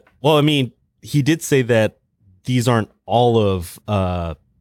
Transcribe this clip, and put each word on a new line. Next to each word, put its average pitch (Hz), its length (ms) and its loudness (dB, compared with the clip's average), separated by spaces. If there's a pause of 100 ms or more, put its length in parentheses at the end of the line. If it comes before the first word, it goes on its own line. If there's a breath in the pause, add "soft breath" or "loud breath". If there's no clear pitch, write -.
(220)
well, 151 160 2
I 143 40 4
mean, 143 300 0 (300)
he 143 200 -2
did 143 220 0
say 135 200 2
that 110 360 0 (460)
these 127 220 0
aren't 117 220 0 (160)
all 117 320 2
of, 95 500 -2
uh, 90 460 -4 (280)